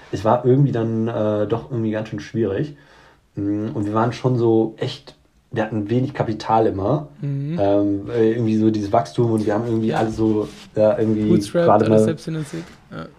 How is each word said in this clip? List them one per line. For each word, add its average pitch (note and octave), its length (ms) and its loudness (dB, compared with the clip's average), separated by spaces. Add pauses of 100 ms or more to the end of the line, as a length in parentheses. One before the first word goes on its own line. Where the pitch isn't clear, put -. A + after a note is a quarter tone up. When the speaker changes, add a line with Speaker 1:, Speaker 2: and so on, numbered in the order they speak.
(120)
Speaker 1:
es G2 140 -6
war A#2+ 200 2
irgendwie C3 260 4
dann, A2+ 360 -2
äh, G#2+ 400 -2
doch A2 240 -4
irgendwie A2+ 200 -2
ganz G#2+ 180 -6
schön G2+ 100 -8
schwierig. A2+ 580 -4 (580)
Mm, G#2 380 -4
und G#2 120 -4
wir G#2 80 -4
waren A2+ 200 0
schon B2+ 240 -2
so A2+ 400 2
echt, - 380 -10 (360)
wir A2 120 -2
hatten G#2+ 260 -4
wenig B2+ 240 0
Kapital A2+ 540 0
immer. G#2 400 -2 (140)
Speaker 2:
Mhm. C#3+ 380 -6
Speaker 1:
Ähm, G2+ 520 0
äh, A2+ 200 4
irgendwie A2 260 0
so A2 120 4
dieses G#2 220 -2
Wachstum A#2 400 0
und A2 140 0
wir G#2 100 0
haben A#2 100 -2
irgendwie A2+ 220 -2
Speaker 2:
Ja. A2+ 100 0
Speaker 1:
alles A2 180 -2
so, G#2+ 320 0 (280)
ja, G#2+ 220 4
irgendwie A2 320 0
Speaker 2:
Bootstrapped, - 360 2
Speaker 1:
gerade G#2+ 200 6
Speaker 2:
alles A2 140 6
Speaker 1:
mal A2 60 6
Speaker 2:
selbstfinanziert. D#3+ 580 -6 (280)
Ja. D#3+ 140 -12 (140)